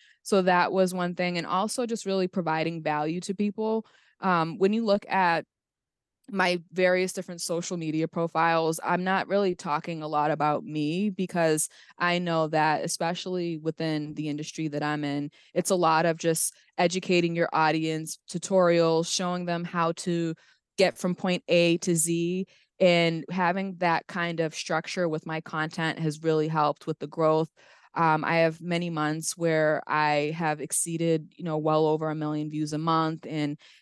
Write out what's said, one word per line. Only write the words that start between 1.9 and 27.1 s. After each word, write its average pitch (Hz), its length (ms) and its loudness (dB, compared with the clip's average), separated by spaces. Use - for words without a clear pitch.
really 190 220 0
providing 165 540 -2
value 156 400 -2
to 196 120 -6
people. 220 520 -2
Um, 165 380 0
when 190 140 4
you 226 120 0
look 202 240 2
at 175 380 2
my 180 300 0
various 185 400 2
different 180 280 -10
social 175 360 -4
media 160 320 -2
profiles, 165 720 0
I'm 180 220 -2
not 185 240 0
really 196 260 0
talking 160 480 -6
a 151 60 -6
lot 151 220 0
about 151 340 0
me 151 460 -2
because 170 580 0
I 175 200 0
know 165 300 0
that, 156 360 0
especially 175 760 -4
within 156 560 -4
the 151 140 -6
industry 151 400 -6
that 147 140 -6
I'm 147 220 -2
in, 143 260 -4
it's 175 180 0
a 190 60 2
lot 160 300 4
of 165 100 2
just - 380 0
educating 175 560 2
your 170 180 0
audience, 160 640 0
tutorials, 170 800 4
showing 180 320 -2
them 175 200 -2
how 170 280 0
to 170 420 -2
get 180 180 4
from 180 180 -2
point 180 340 -2
A 170 300 4
to 175 160 0
Z. 170 520 0
And 170 500 4
having 185 480 -2
that 170 280 0
kind 170 340 -4
of 160 140 -2
structure 170 540 -2
with 156 180 -4
my 160 140 -6
content 156 580 -4
has 156 240 -2
really 156 260 2
helped 151 380 0
with 156 120 -4
the 151 80 -8
growth. 156 440 0